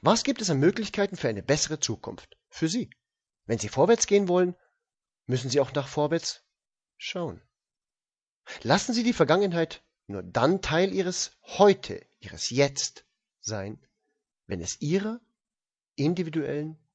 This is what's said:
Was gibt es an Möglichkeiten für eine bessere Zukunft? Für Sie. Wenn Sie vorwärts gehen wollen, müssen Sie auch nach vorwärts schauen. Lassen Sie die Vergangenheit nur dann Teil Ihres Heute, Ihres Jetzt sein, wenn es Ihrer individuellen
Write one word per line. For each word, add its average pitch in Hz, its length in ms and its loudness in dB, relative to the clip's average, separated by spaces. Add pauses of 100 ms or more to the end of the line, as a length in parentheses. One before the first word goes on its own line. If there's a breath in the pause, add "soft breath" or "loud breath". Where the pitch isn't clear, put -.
Was 220 220 4
gibt 262 180 -2
es 202 80 -2
an 143 100 2
Möglichkeiten 196 580 2
für 131 120 0
eine 101 140 -4
bessere 151 360 0
Zukunft? - 580 -8 (120)
Für - 180 -4
Sie. 208 220 -2 (560)
Wenn 113 140 -2
Sie 104 100 -8
vorwärts 185 380 4
gehen 202 200 4
wollen, 180 280 2 (720)
müssen 127 240 -2
Sie 135 100 2
auch 131 140 0
nach 139 140 -2
vorwärts 151 560 -2 (540)
schauen. 156 440 -10 (1200 loud breath)
Lassen 180 320 0
Sie 233 100 0
die 233 100 2
Vergangenheit 170 720 2 (240)
nur 98 140 -8
dann 123 400 2
Teil 180 320 0
Ihres 185 380 -4 (120)
Heute, - 600 2 (140)
Ihres 90 300 -10
Jetzt 139 560 -2 (340)
sein, 104 400 -8 (680)
wenn 90 140 -6
es - 200 -8
Ihrer 196 400 -2 (760)
individuellen 156 840 -2 (180)